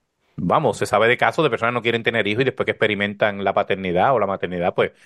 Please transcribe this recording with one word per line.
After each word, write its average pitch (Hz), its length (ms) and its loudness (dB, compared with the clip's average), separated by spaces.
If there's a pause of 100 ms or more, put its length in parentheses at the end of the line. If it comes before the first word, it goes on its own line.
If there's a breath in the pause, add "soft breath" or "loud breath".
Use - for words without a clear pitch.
(380)
Vamos, 117 400 2
se 104 80 -2
sabe 110 220 4
de 120 80 4
casos 117 280 2
de 135 60 0
personas 113 220 0
que - 40 -6
no 110 60 -2
quieren 117 200 0
tener 113 240 0
hijos 107 160 0
y - 20 0
después 120 220 -2
que 107 60 -2
experimentan 101 680 -2
la 98 120 0
paternidad 95 600 0
o 117 40 2
la 101 80 0
maternidad, 92 480 -4
pues 107 180 0 (140 soft breath)